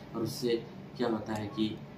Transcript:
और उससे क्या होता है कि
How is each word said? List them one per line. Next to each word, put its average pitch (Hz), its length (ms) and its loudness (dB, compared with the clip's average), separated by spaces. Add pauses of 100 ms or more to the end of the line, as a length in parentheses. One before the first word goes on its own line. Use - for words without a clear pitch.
(140)
और 113 80 0
उससे 117 400 2 (340)
क्या 120 120 2
होता 110 240 2
है 107 160 0
कि 107 260 2 (240)